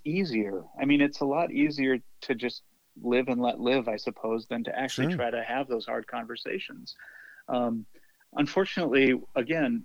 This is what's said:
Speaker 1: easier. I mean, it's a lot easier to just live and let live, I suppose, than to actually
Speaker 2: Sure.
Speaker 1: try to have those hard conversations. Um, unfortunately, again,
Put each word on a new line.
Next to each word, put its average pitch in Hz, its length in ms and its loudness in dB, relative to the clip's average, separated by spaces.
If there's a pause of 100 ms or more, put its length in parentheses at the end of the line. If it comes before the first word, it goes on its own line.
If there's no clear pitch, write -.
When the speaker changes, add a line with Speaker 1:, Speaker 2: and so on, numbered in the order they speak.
Speaker 1:
easier. 113 580 0 (160)
I 135 60 0
mean, 143 160 6
it's 143 180 0
a 143 60 2
lot 151 260 2
easier 139 460 2 (240)
to 135 120 -2
just 120 280 -4 (400)
live 123 260 2
and 123 140 0
let 120 180 0
live, 123 280 2
I 107 100 0
suppose, 113 480 -4
than 117 180 -4
to - 140 -4
actually 131 300 0
Speaker 2:
Sure. 180 100 0
Speaker 1:
try 120 120 0
to 117 120 -2
have 127 260 -4
those 117 160 -2
hard 117 220 -6
conversations. - 880 -8 (540)
Um, 117 360 0 (520)
unfortunately, 139 840 4 (140)
again, 127 500 0